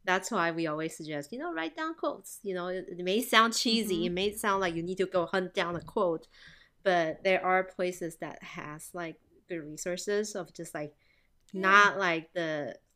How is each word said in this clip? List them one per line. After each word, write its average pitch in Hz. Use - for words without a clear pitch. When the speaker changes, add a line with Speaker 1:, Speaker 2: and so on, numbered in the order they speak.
Speaker 1:
that's 185
why 170
we 165
always 156
suggest, 151
you 233
know, 339
write 320
down 320
quotes. -
You 190
know, 180
it, 185
it 175
may 196
sound 226
cheesy, 226
Speaker 2:
Mm-hmm. 170
Speaker 1:
it 175
may 190
sound 196
like 175
you 165
need 180
to 185
go 180
hunt 185
down 175
a 165
quote, 170
but 170
there 190
are 185
places 180
that -
has, 151
like, 165
good 170
resources 180
of 175
just, 165
like, 151
Speaker 2:
Yeah. 190
Speaker 1:
not, 196
like, 165
the 156